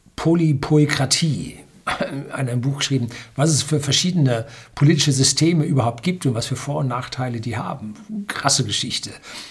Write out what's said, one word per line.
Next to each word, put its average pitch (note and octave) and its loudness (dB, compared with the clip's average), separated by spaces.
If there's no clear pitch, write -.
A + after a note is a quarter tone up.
Polypoikratie. D3+ 2
<laughs> - -6
An C3 -2
einem B2 0
Buch C#3 0
geschrieben, A#2 0
was D#3+ 2
es D3 2
für D3+ 0
verschiedene C3+ 2
politische D3 4
Systeme D3+ 4
überhaupt A#2 0
gibt F3+ -2
und A#2+ 0
was A#2 -4
für B2+ -4
Vor- D3 -4
und C#3 0
Nachteile B2 -4
die A2 -6
haben. - -8
Krasse - 0
Geschichte. - -4